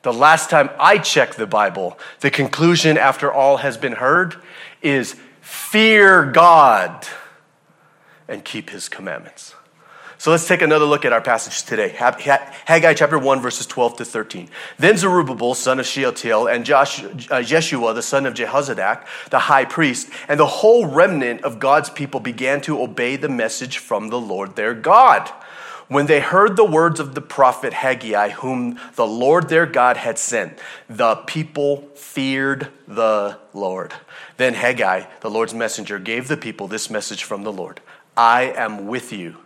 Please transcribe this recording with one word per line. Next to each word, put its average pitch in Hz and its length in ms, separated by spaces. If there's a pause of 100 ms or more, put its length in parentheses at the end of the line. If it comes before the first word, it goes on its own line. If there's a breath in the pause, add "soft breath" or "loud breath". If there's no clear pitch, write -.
The 123 100
last 156 360
time 147 200 (100)
I 185 180
checked - 380
the 110 120
Bible, 95 520 (220 loud breath)
the 139 100
conclusion 156 680
after 135 340
all 135 260
has 135 200
been 127 160
heard 156 420 (460 loud breath)
is 139 360 (240 loud breath)
fear 208 840
God 131 800 (1200 loud breath)
and 107 160
keep - 260
his 95 200
commandments. - 640 (640 loud breath)
So 160 140
let's 165 160
take 175 140
another 151 240
look 147 200
at 123 60
our 113 100
passage - 420
today. 107 260
Hag-, 123 320
Hag-, 139 320 (120)
Haggai 165 300
chapter 151 240
one, 135 220
verses 123 240
twelve 123 320
to 117 80
thirteen. 107 440 (280 loud breath)
"Then 185 200
Zerubbabel, 135 560
son 127 260
of 123 60
Shealtiel, 120 640
and 120 180
Josh-, 139 380 (260)
uh, 127 120
Jeshua, 123 520
the 117 80
son 139 240
of 120 80
Jehozadak, 110 720 (240 loud breath)
the 139 100
high 135 260
priest, 135 440 (180 loud breath)
and 147 120
the 151 60
whole 220 400
remnant 139 580
of 120 160
God's 147 300
people 139 300
began 127 420
to 139 200
obey 123 340
the 139 140
message 123 480
from 107 320
the 120 100
Lord 98 360
their 113 180
God. 160 560 (600 loud breath)
When 143 160
they 147 160
heard 196 340
the 220 80
words 160 380
of 135 120
the 143 80
prophet 127 520
Haggai, 113 560
whom 123 500 (160 loud breath)
the 117 100
Lord 135 440
their 160 160
God 123 320
had 113 200
sent, 104 400 (320 loud breath)
the 113 280
people 143 760
feared 135 760 (180)
the 104 500 (160)
Lord. 95 400 (440 loud breath)
Then 127 160
Haggai, 104 500 (160 loud breath)
the 113 100
Lord's 110 240
messenger, 107 460
gave 117 300
the 151 80
people 104 320
this 107 200
message 104 360
from 101 180
the 107 80
Lord. 92 300 (340 soft breath)
'I 123 400
am 107 320
with 120 240
you' 87 340